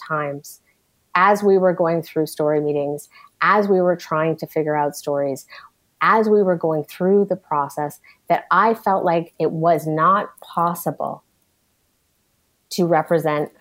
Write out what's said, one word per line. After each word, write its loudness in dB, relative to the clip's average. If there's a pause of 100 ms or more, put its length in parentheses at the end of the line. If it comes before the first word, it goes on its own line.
times -8 (520)
as 4
we 6
were 4
going 0
through -4
story -2
meetings, -4 (340)
as 2
we 4
were 2
trying -2
to -10
figure -2
out -2
stories, -4 (560)
as 2
we 2
were 0
going -2
through 0
the -4
process, -6 (280)
that 0
I 4
felt -2
like -2
it 0
was 0
not 0
possible -6 (1500)
to -2
represent 0